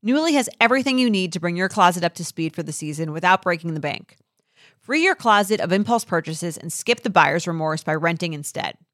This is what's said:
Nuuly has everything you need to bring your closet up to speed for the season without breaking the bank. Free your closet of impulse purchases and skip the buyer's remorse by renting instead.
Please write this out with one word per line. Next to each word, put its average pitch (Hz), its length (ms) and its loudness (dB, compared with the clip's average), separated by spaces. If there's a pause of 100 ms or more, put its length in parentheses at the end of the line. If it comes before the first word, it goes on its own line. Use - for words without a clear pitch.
Nuuly 302 280 2
has 277 160 2 (100)
everything 254 400 2
you 247 100 4
need 185 220 0
to 175 80 -8
bring 170 160 -2
your 185 140 -2
closet 180 340 2
up 170 120 -2
to 170 100 -10
speed 160 280 -6
for 170 100 -8
the 151 100 -10
season 151 400 -6
without 180 300 2
breaking 170 320 -2
the 160 40 -6
bank. - 380 -10 (640)
Free 302 200 0
your 370 140 2
closet 208 460 2
of 185 100 -2
impulse 208 320 2
purchases 165 540 -4
and - 160 -12
skip - 300 -2
the 240 60 -2
buyer's 165 380 4
remorse 160 380 -4
by 156 100 -2
renting 165 380 -2
instead. - 420 -8 (180)